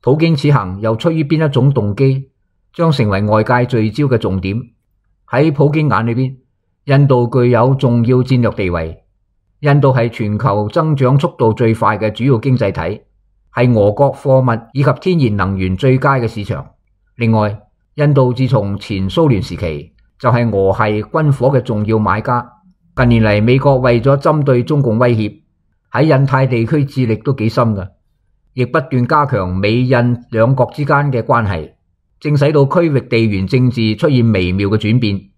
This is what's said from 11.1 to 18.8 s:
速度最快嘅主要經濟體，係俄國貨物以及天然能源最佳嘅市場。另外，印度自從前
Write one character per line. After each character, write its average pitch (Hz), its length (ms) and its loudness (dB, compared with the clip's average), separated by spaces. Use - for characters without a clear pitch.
速 170 100 0
度 113 220 0
最 113 220 0
快 107 240 0
嘅 104 140 -2
主 117 140 -8
要 131 120 2
經 127 180 0
濟 101 160 0
體， 92 300 -6
係 123 240 2
俄 104 160 4
國 139 220 0
貨 131 260 0
物 117 220 0
以 139 100 -2
及 143 80 2
天 180 160 0
然 113 180 0
能 98 220 -2
源 92 180 -2
最 131 220 2
佳 139 200 0
嘅 113 100 -2
市 110 160 -8
場。 85 200 -8
另 113 160 0
外， 107 280 0
印 147 180 2
度 131 180 2
自 117 140 -2
從 101 320 -2
前 95 320 -6